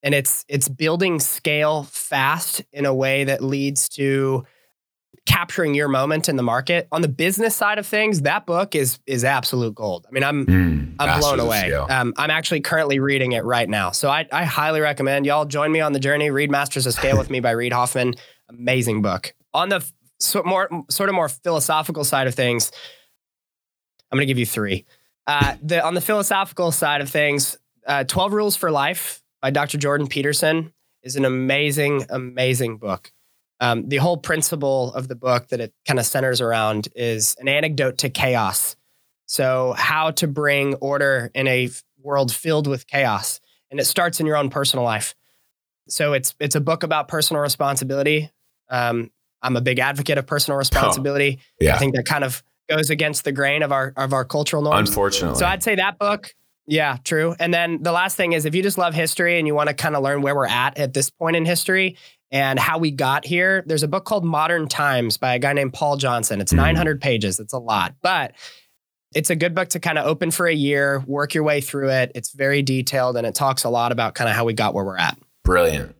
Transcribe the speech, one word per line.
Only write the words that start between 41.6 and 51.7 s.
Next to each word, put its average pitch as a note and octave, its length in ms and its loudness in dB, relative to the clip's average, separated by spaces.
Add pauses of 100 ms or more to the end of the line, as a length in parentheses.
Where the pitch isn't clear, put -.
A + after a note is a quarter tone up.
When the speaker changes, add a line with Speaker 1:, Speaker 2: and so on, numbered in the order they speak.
Speaker 1:
f-, B2+ 180 -10 (180)
world C#3 320 0
filled D#3 340 0
with C3+ 200 -4
chaos. A#2+ 520 -2 (320)
And C#3+ 80 -6
it C3+ 60 2
starts F3 340 0
in D#3+ 60 0
your D3+ 100 2
own C#3+ 140 0
personal C#3 340 0
life. A2 320 -2 (720)
So D3 260 0
it's, C3+ 260 -2
it's D3 160 -2
a D3+ 60 2
book E3 220 -2
about D#3 240 -2
personal D3+ 340 0
responsibility. C#3 880 0 (400)
Um, A#2+ 420 -2 (300)
I'm B2+ 140 0
a A#2+ 60 0
big B2+ 180 2
advocate C#3+ 380 0
of C3+ 100 -2
personal C#3+ 280 -2
Speaker 2:
Oh, C#3 40 0
Speaker 1:
responsibility. C3+ 800 2 (220)
Speaker 2:
yeah. D#2 140 6